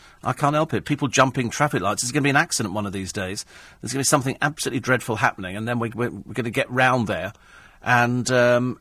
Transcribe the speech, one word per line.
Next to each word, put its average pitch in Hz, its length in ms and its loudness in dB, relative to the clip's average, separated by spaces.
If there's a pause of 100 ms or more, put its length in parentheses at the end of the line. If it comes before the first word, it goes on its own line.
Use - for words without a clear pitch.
(240)
I 123 100 -2
can't 147 220 0
help 156 180 0
it. 98 120 -2
People 147 220 0
jumping 127 440 2
traffic 139 320 0
lights. 101 180 -2
There's 123 100 -4
gonna 139 120 2
be 143 80 2
an 135 40 4
accident 123 380 0
one 104 140 -4
of 98 40 -8
these 95 220 -6
days. 98 320 -6 (360)
There's 117 120 -6
gonna 135 60 -2
be 147 60 0
something 135 360 2
absolutely 143 380 -2
dreadful 120 380 0
happening, 98 380 -2
and 110 120 -6
then 123 100 -2
we, 117 120 -2
we're, 110 200 -4
we're 98 240 -12
gonna 117 160 -4
get 123 220 -2
round 127 340 4
there, 92 280 -4 (500)
and, 120 480 2
um, 123 500 4